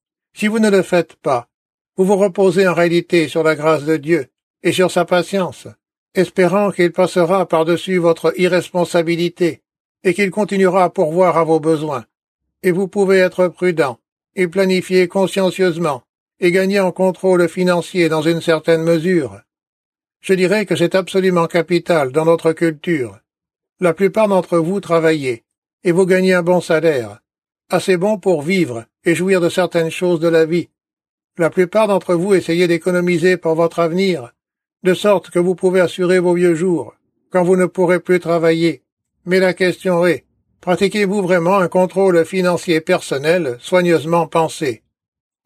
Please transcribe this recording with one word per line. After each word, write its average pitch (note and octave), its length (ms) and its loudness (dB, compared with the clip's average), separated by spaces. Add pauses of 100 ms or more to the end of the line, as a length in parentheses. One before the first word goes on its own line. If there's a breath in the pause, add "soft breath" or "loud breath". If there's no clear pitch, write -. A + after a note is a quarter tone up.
(340)
Si - 120 -4
vous G#3+ 120 -2
ne A3 120 2
le G3 120 4
faites - 340 -2
pas, C3 320 -4 (480)
vous F#3+ 80 2
vous G3 120 2
reposez F#3+ 520 2
en E3+ 60 0
réalité E3+ 540 0
sur D#3+ 140 -2
la D#3 140 2
grâce D3 280 0
de D#3+ 120 0
Dieu D3 320 -2 (340)
et E3+ 100 0
sur E3+ 180 0
sa F3 140 0
patience, F3 640 -4 (480)
espérant F#3 560 0
qu'il F3 220 0
passera F3+ 560 0
par-dessus E3+ 500 0
votre E3 400 0
irresponsabilité E3+ 1200 -2 (420)
et F3+ 100 0
qu'il G3 160 -2
continuera F#3+ 540 0
à E3+ 60 0
pourvoir E3+ 480 0
à E3 60 2
vos D#3+ 160 0
besoins. D3+ 440 -2 (580)
Et F#3+ 80 0
vous F#3 180 -2
pouvez F#3+ 300 2
être F3+ 300 0
prudent D#3 500 -2 (380)
et F#3 100 0
planifier F#3 600 0
consciencieusement F3 960 -2 (360)
et F3 140 0
gagner F#3+ 260 0
en F#3 140 0
contrôle F3+ 560 0
financier F3 600 -2
dans D#3 140 -2
une E3 180 0
certaine E3 440 0
mesure. E3 560 0 (800)
Je G3 140 0
dirais F#3 320 0
que F3 100 -2
c'est E3 180 0
absolument F#3 520 0
capital E3 640 0
dans D#3 120 0
notre E3 280 2
culture. D3+ 640 -4 (640)
La F3 140 2
plupart G3 340 0
d'entre F#3 300 0
vous F3+ 220 -2
travaillez D#3+ 640 -2 (400)
et F3 80 0
vous F#3 140 2
gagnez F#3 280 2
un F3 80 0
bon F3 180 2
salaire, D3+ 600 -2 (500)
assez F#3 260 0
bon G3+ 220 -2
pour E3+ 240 -2
vivre C#3 420 -2 (200)
et E3+ 100 2
jouir F#3 260 0
de E3+ 80 2
certaines E3 420 -2
choses F3+ 300 -2
de E3+ 80 0
la E3 160 4
vie. D#3+ 240 -4 (680)
La D#3+ 120 0
plupart F#3 360 0
d'entre F#3 280 0
vous F#3 200 0
essayez E3+ 320 0
d'économiser F3 680 0
pour E3 180 -2
votre E3 240 -2
avenir, E3+ 540 -2 (500)
de F3+ 120 2
sorte G3 360 -2
que - 80 -4
vous F3+ 160 0
pouvez F#3 260 0
assurer F3+ 380 0
vos F3 160 0
vieux F3 220 2
jours, D#3 380 -4 (360)
quand F3+ 140 2
vous F#3 120 2
ne F3+ 100 2
pourrez F3+ 340 0
plus F3+ 180 0
travailler. E3 640 0 (420)
Mais F3+ 140 0
la F#3 160 0
question F3+ 500 -2
est, D#3+ 200 0 (360)
pratiquez-vous G3 640 0
vraiment F3+ 360 2
un F3 100 0
contrôle F#3 560 2
financier F3 560 -2
personnel D#3 800 -2
soigneusement E3+ 680 0
pensé ? D#3 560 -2 (640)